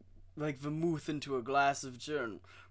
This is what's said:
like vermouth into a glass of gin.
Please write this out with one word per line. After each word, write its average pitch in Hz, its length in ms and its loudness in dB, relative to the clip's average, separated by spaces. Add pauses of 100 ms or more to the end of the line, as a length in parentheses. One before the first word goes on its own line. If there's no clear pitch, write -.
(360)
like 147 220 -2
vermouth 151 520 0
into 143 280 -2
a 120 60 -2
glass 139 400 4
of 127 160 -10
gin. 123 400 -4 (320)